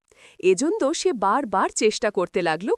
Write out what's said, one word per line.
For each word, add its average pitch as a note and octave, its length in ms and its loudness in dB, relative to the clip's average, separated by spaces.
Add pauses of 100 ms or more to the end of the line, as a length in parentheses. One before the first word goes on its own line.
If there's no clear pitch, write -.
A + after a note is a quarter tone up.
(440)
এজন্য C#4 380 2 (120)
সে - 160 -2 (100)
বারবার G#3 560 0
চেষ্টা A3 360 0
করতে F#3 300 -2
লাগল E3+ 360 -2